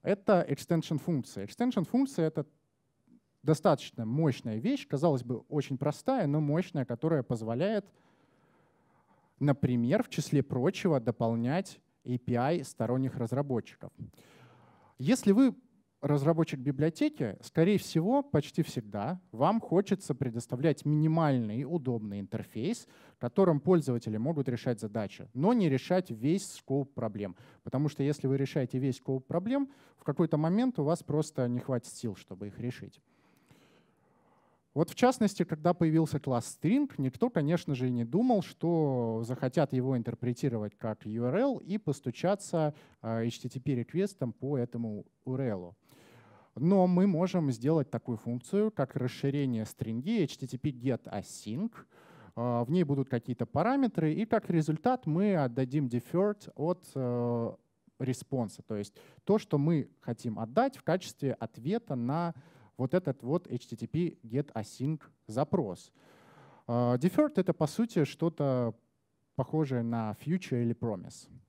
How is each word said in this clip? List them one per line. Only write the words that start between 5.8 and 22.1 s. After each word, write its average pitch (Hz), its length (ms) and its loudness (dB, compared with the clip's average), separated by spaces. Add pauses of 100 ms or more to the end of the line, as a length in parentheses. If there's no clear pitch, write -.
но 143 140 2
мощная, 147 460 0
которая 147 360 0
позволяет, 127 640 -2 (1500)
например, 139 640 2
в - 60 -8
числе 147 320 0
прочего, 147 600 0
дополнять 117 800 -2 (220)
A 123 140 -4
P 120 180 -4
I 139 280 0
сторонних 127 520 -2
разработчиков. 123 760 -4 (1040)
Если 196 360 4
вы 240 200 6 (460)
разработчик 147 600 2
библиотеки, 147 840 0
скорее 180 360 4
всего, 226 460 0
почти 165 400 0
всегда 107 560 -6 (120)
вам 170 280 2
хочется 190 560 0
предоставлять 127 680 -2
минимальный 147 720 2
и 139 80 -4
удобный 120 560 -4